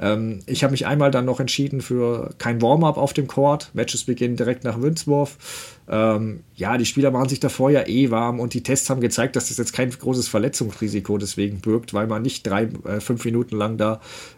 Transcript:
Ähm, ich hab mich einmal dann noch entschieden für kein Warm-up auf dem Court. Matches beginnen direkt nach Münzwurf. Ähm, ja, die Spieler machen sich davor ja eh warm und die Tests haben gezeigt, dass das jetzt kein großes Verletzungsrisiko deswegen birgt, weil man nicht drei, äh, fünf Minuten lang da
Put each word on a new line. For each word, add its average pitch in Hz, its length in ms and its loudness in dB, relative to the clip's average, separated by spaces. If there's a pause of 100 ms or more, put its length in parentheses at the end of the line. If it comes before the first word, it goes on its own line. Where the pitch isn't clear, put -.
Ähm, 107 460 -2
ich 135 160 -4
hab 135 80 4
mich 131 160 -2
einmal 143 240 4
dann 127 140 2
noch 127 160 0
entschieden 139 400 -2
für 120 580 -2
kein 117 240 0
Warm-up 147 360 6
auf 139 140 0
dem 139 140 0
Court. 143 480 2
Matches - 300 -4
beginnen 123 320 0
direkt 123 260 0
nach 113 140 -2
Münzwurf. 143 640 0 (500)
Ähm, 110 520 0 (140)
ja, 110 240 -2
die 113 80 2
Spieler 139 240 2
machen 127 180 2
sich 135 120 -2
davor 131 300 2
ja 139 160 6
eh 127 260 2
warm 117 260 2
und 120 160 -4
die - 80 -4
Tests 135 280 0
haben 127 100 0
gezeigt, 120 340 0
dass - 140 -2
das - 80 -8
jetzt 117 160 -4
kein 127 180 0
großes 127 380 -2
Verletzungsrisiko 104 880 -2
deswegen 101 420 -4
birgt, 110 340 0
weil 107 120 0
man 110 160 -2
nicht 135 240 -4
drei, 107 220 2 (160)
äh, 104 160 -4
fünf 117 240 -4
Minuten 117 320 -2
lang 107 200 -2
da 110 240 0 (380)